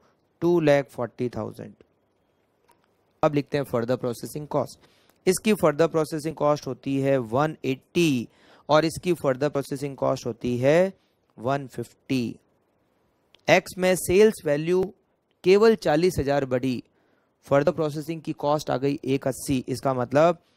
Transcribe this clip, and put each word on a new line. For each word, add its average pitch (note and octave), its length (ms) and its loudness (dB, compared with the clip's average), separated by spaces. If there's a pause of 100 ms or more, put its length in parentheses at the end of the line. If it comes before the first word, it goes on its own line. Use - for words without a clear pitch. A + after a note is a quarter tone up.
(440)
two F3 180 2
lakh C#3+ 320 4
forty A#2+ 380 -6
thousand। G#2+ 420 -10 (1500)
अब D#3 120 2
लिखते C#3+ 240 -2
हैं C#3 60 -4
further A#2+ 340 -2
processing B2+ 500 -10
cost। - 400 -6 (380)
इसकी F#3+ 280 2
further D#3+ 340 2
processing D#3 500 -4
cost D3 280 0
होती C#3 340 -6
है C3+ 180 2
वन C3 460 -2
एटी C3+ 640 -2 (400)
और D3+ 160 4
इसकी E3+ 300 -4
further C#3 360 -2
processing C#3 480 -6
cost C3+ 280 -2
होती A#2+ 320 -4
है E3 340 2 (460)
वन C3+ 280 -4
फिफ्टी। - 580 -6 (1200)
एक्स F#3 300 2
में F#3 180 2
सेल्स G3+ 480 2
वैल्यू D#3+ 380 0 (600)
केवल G#3 320 6
चालीस E3+ 420 2
हज़ार C#3 280 0
बढ़ी, B2+ 360 -2 (640)
further C#3+ 300 2
processing D#3 460 -6
की D#3 120 -6
कॉस्ट D3 360 -2
आ C3 60 0
गई C#3+ 300 -2
एक C3+ 220 -2
अस्सी। C3 400 -4
इसका C3+ 260 -2
मतलब C#3 440 2 (180)